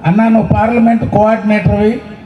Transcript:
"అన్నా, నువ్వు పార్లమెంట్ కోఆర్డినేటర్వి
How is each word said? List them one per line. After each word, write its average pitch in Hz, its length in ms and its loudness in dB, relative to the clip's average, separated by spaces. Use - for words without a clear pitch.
"అన్నా, 208 220 2
నువ్వు 220 260 2
పార్లమెంట్ 226 520 0
కోఆర్డినేటర్వి 214 920 0